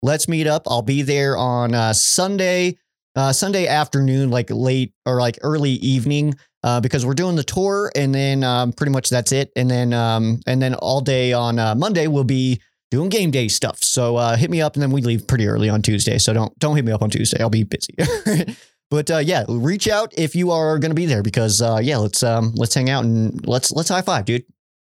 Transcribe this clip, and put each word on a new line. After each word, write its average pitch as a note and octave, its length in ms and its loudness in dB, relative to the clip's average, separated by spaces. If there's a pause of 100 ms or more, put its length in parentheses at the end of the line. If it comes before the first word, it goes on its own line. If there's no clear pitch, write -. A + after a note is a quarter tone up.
Let's D3+ 280 0
meet D#3 180 0
up. D3+ 200 0
I'll A#2+ 140 0
be C3+ 220 0
there C#3 340 0
on, A#2+ 380 0
uh, A2+ 180 2
Sunday, F3+ 880 0 (380)
uh, C3+ 180 2
Sunday G3 320 0
afternoon, C3+ 640 0
like, B2 180 0
late B2+ 460 -2 (100)
or, B2+ 160 0
like, A#2+ 220 0
early D3 300 0
evening, C#3 640 0 (260)
uh, A#2+ 180 0
because B2 240 0
we're C3 80 0
doing F3 240 0
the C#3+ 80 -2
tour, G3 500 -2
and C3+ 200 0
then, C3+ 280 0
um, B2 300 0
pretty C#3+ 200 -2
much C3 180 0
that's B2 220 0
it. C#3 240 -2
And B2+ 140 2
then, B2 220 2
um, A2+ 540 0
and C3 160 0
then C3 140 0
all C3 260 -2
day B2+ 320 2
on, A#2 240 0
uh, A2 160 2
Monday, E3 320 0
we'll C#3+ 180 0
be C3 380 0 (280)
doing D#3+ 200 0
game F#3+ 200 0
day B2 180 0
stuff. - 360 -2
So, A#2+ 320 0
uh, A#2 200 2
hit D#3 120 2
me E3 140 0
up, D3+ 120 0
and C#3+ 80 0
then C3+ 80 0
we C3+ 120 0
leave A#2 240 -2
pretty A2+ 220 2
early G#2+ 200 2
on G#2+ 140 2
Tuesday. G#2+ 340 0
So A2+ 160 2
don't, A2 260 -2
don't D3+ 180 0
hit C3+ 100 2
me A2+ 60 0
up G#2+ 100 0
on G#2+ 80 0
Tuesday. A2 320 -2
I'll A2+ 80 0
be A2 140 2
busy. - 300 -8 (640)
<laughs> - 0 - (320)
But, D3 220 -2
uh, E3 80 2
yeah, D3+ 300 0
reach D3+ 400 0
out G#3+ 280 0
if D#3+ 200 -2
you F3 160 0
are D#3 260 0
gonna D#3+ 160 0
be E3+ 120 0
there G#2+ 180 0
because, A2 360 0
uh, A2+ 220 2
yeah, C#3 140 0
let's, G#2+ 260 0
um, A2+ 320 0
let's A2 180 -2
hang C3 160 0
out C3 160 0
and A2+ 400 0
let's, - 280 0
let's D#3+ 160 -2
high F#3 120 0
five, C#3 260 -2
dude. A#2+ 180 -2 (520)